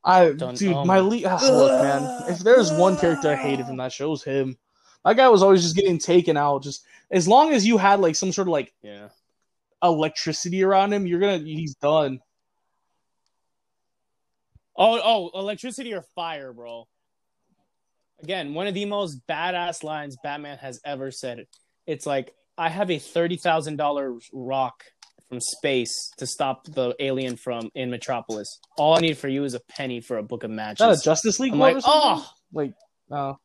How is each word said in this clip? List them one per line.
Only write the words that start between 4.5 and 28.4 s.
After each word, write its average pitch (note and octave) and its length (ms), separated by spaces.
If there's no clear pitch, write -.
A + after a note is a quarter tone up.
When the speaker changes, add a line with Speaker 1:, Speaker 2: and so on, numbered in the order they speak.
Speaker 1:
That G#3+ 100
guy C4 140
was G#3 120
always F#3+ 220
just E3 120
getting F#3 240
taken E3+ 380
out. C#3+ 260
Just C#3+ 200
as F3 180
long C#4+ 260
as G#3 120
you A3+ 120
had, G3 240
like, D#3+ 140
some F#3+ 180
sort F#3+ 160
of, - 20
like, C#3+ 300
Speaker 2:
Yeah. G#2 260
Speaker 1:
electricity D#3+ 800
around G3 280
him, G3+ 160
you're F3 120
gonna, G3 180
he's D#3 380
done. C#3+ 440
Speaker 2:
Oh, A3 240
oh, F#3 60
electricity A3+ 540
or F3+ 80
fire, D3+ 380
bro. A#2 340
Again, D#3 300
one F3+ 140
of G3+ 60
the G3+ 120
most G3 420
badass F3 560
lines D3 400
Batman D3 360
has B2+ 260
ever C3+ 260
said. A#2+ 340
It's D3+ 200
like, C#3 280
I E3 120
have F#3 200
a E3 80
thirty E3+ 400
thousand D#3 400
dollar C#3+ 400
rock C3 500
from B2 80
space - 760
to B2+ 100
stop C3+ 380
the B2+ 340
alien C3 380
from A#2 360
in B2+ 160
Metropolis. A#2 680